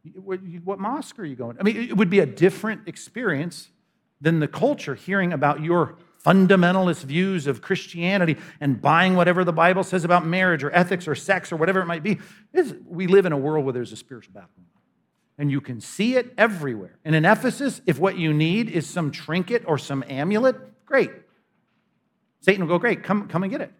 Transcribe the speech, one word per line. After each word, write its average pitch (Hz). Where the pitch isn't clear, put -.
What, 190
what 190
mosque 240
are 208
you 139
going?" 117
I -
mean, 208
it 233
would 185
be 196
a 151
different 190
experience 170
than 160
the 143
culture 208
hearing 180
about 147
your 165
fundamentalist 185
views 170
of 127
Christianity 175
and 139
buying 175
whatever 180
the 170
Bible 180
says 180
about 175
marriage 175
or 139
ethics 180
or 143
sex 180
or 170
whatever 180
it 175
might 170
be. 185
It's, 311
we 180
live 185
in 160
a 147
world 147
where 131
there's 120
a 107
spiritual -
battle. 92
And 147
you 139
can 120
see 233
it 247
everywhere. 147
And 156
in 160
Ephesus, 240
if 139
what 185
you 165
need 175
is 156
some 165
trinket 185
or 156
some 135
amulet, 208
great. 262
Satan 196
will 156
go, 175
"Great, 220
come, 202
come 180
and 196
get 277
it." -